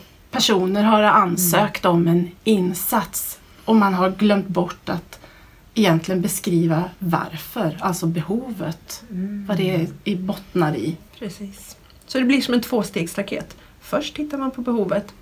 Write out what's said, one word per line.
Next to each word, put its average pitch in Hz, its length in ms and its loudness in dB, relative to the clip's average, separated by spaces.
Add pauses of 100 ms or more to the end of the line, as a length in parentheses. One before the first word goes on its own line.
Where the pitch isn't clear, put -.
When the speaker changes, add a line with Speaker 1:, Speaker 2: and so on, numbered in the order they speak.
(320)
Speaker 1:
personer 202 520 2
har 214 180 6
ansökt 185 840 4
Speaker 2:
Mm. 175 120 4
Speaker 1:
om 170 100 4
en 175 240 2 (120)
insats 190 960 0 (260)
och 226 100 4
man 202 180 6
har 185 160 4
glömt 202 380 2
bort 175 420 -4
att - 300 -8 (540)
egentligen 180 480 2
beskriva 170 600 0 (160)
varför, 165 800 -4
alltså 180 260 -2
behovet, 180 1040 -6
Speaker 2:
Mm. 196 340 -6
Speaker 1:
vad 202 120 -2
det 185 180 0
är 165 120 0 (160)
i, 208 120 -2
bottnar 180 600 -2
i. 160 220 -4 (220)
Speaker 3:
Precis. - 580 -14 (280)
Så - 140 -4
det 262 60 2
blir 262 160 2
som 247 120 -2
en 240 80 2
tvåstegsraket. - 960 -6 (240)
Först - 340 -6
tittar 294 220 -6
man 269 140 -4
på 247 100 -8
behovet 208 600 -2